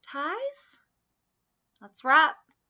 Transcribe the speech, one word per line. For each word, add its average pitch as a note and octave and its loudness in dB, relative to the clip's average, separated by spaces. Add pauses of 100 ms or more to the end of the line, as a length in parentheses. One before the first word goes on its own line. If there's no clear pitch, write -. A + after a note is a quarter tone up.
ties?" A#4 -10 (1000)
"That's G3+ -20
right," C#4+ 4 (340)